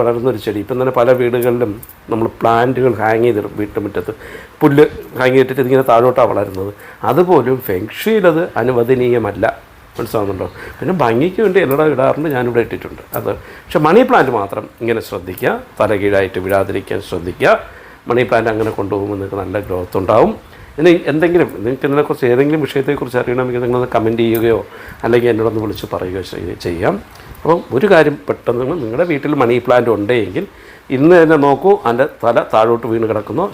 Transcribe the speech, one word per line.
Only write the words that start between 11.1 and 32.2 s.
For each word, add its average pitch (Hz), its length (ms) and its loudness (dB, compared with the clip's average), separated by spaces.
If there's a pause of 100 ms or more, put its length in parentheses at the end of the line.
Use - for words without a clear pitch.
വേണ്ടി 190 200 2
എല്ലായിടവും 143 300 2
ഇടാറുണ്ട്, 135 400 0
ഞാനിവിടെ 120 300 0
ഇട്ടിട്ടുണ്ട് - 380 -12 (160)
അത്. 110 120 -4 (340)
പക്ഷെ 170 220 0
മണി 202 220 8
പ്ലാന്റ് 147 300 2
മാത്രം 101 260 -6 (180)
ഇങ്ങനെ 113 260 -2
ശ്രദ്ധിക്കുക, 92 440 -4 (260)
തലകീഴായിട്ട് 98 680 0
വിടാതിരിക്കാൻ 98 640 -2
ശ്രദ്ധിക്കുക. 90 420 -4 (580)
മണി 123 200 2
പ്ലാന്റ് 113 240 0
അങ്ങനെ 110 240 -2
കൊണ്ടുപോകുമ്പോൾ 101 420 -4
നിങ്ങൾക്ക് 98 240 -8
നല്ല 98 240 -6
ഗ്രോത്ത് 90 340 -6
ഉണ്ടാവും. 113 300 4 (480)
ഇനി 160 120 4 (200)
എന്തെങ്കിലും 165 380 0 (140)
നിങ്ങൾക്ക് 135 240 -4
ഇതിനെക്കുറിച്ച് 143 460 0
ഏതെങ്കിലും 147 320 2
വിഷയത്തെക്കുറിച്ച് 135 560 -4
അറിയണമെങ്കിൽ 123 440 -2
നിങ്ങളൊന്ന് 123 300 -2
കമന്റ് 113 300 0
ചെയ്യുകയോ 113 340 2 (460)
അല്ലെങ്കിൽ 120 280 4
എന്നോടൊന്ന് 110 320 -2
വിളിച്ച് 101 280 -8
പറയുകയോ 92 380 -6
ചെയ്യ-, 95 340 -10
ചെയ്യാം. 92 300 -2 (460)
അപ്പം 170 180 2 (160)
ഒരു 139 180 2
കാര്യം 151 220 4 (120)
പെട്ടെന്ന് 120 380 -2 (180)
നിങ്ങളുടെ 120 280 -2
വീട്ടിൽ 143 200 -2 (100)
മണി 120 140 4 (120)
പ്ലാന്റ് 123 280 4
ഉണ്ടെങ്കിൽ 107 500 -2 (520)
ഇന്ന് 160 240 6
തന്നെ 160 240 6
നോക്കൂ, 143 260 4 (140)
അതിൻ്റെ 120 200 2 (180)